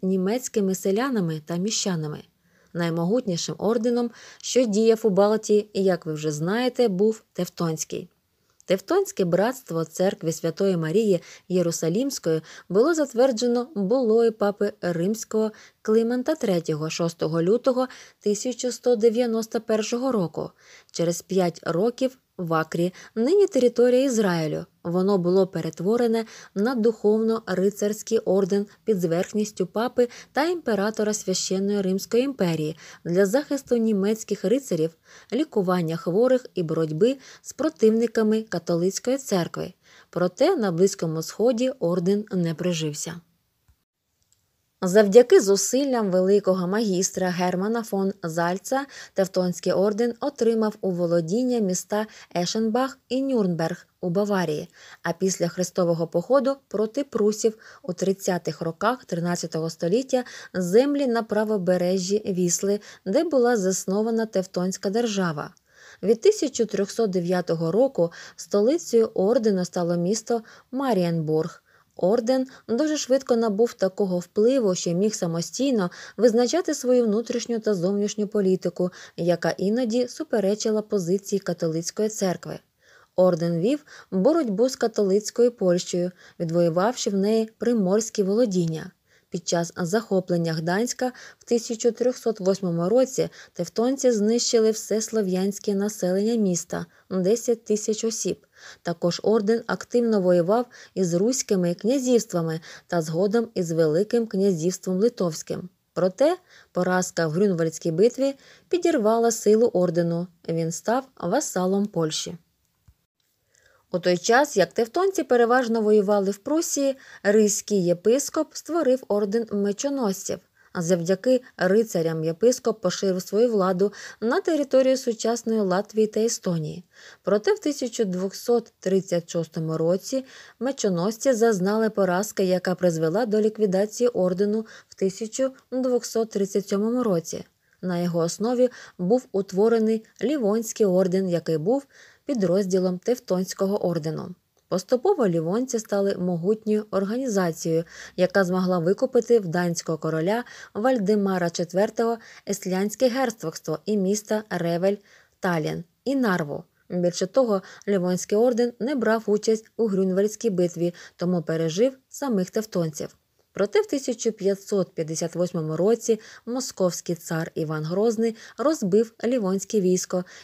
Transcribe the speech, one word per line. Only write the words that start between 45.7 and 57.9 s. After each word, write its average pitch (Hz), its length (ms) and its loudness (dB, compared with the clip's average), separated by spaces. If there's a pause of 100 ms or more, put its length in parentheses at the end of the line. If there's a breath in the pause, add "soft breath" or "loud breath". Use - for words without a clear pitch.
великого 185 580 2
магістра 190 600 0
Германа 180 540 -2
фон 196 300 -2 (100)
Зальца 175 640 -2 (280 loud breath)
Тевтонський 180 580 0
орден 214 480 0
отримав 226 600 0
у 190 100 -2
володіння 175 680 0
міста 208 480 -2 (300 loud breath)
Ешенбах 220 640 -2 (100)
і 262 140 -2
Нюрнберг 180 640 -2 (140)
у 180 100 -4
Баварії, 175 580 -2 (340 loud breath)
а 170 100 -4
після 185 360 -2
хрестового 170 580 -2
походу 254 500 0 (120)
проти 220 360 -2
прусів 214 540 0 (240 loud breath)
у 180 100 -8